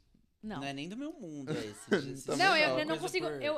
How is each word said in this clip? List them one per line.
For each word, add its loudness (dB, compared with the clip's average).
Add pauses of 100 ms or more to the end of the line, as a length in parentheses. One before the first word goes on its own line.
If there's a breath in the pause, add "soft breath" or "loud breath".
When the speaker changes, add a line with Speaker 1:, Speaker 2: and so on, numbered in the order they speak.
(440)
Speaker 1:
Não. -6
Speaker 2:
não -8
é -6
nem -6
do -8
meu -6
mundo, -8
é -2
esse -8
Speaker 3:
<laughs> 2
Speaker 2:
de -12
Speaker 3:
Também 4
Speaker 1:
Não, 6
eu, 6
Speaker 3:
não. 2
Speaker 1:
eu 0
não -2
Speaker 2:
coisa -6
Speaker 1:
consigo. 0
Speaker 2:
por -4
Speaker 1:
Eu, 0